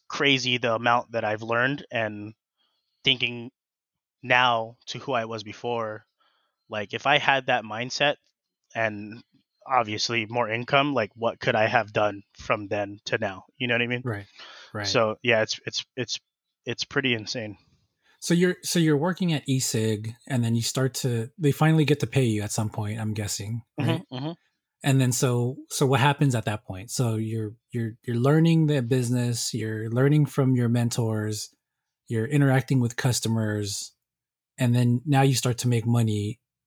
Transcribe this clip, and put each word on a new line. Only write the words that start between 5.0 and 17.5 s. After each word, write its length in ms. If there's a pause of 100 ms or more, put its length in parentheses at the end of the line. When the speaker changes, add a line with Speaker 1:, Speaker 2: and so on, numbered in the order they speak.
Speaker 1:
I 140
was 160
before. 640 (640)
Like, 260
if 120
I 120
had 280
that 180
mindset 520 (580)
and 480 (440)
obviously 600
more 240
income, 440
like, 200
what 260
could 140
I 140
have 240
done 300 (120)
from 340
then 380
to 120
now? 260 (140)
You 100
know 60
what 80
I 40
mean? 180
Speaker 2:
Right, 220 (460)
right. 140
Speaker 1:
So, 360
yeah, 200
it's, 240
it's, 180 (120)
it's, 240 (440)
it's 200
pretty 300
insane. 440 (600)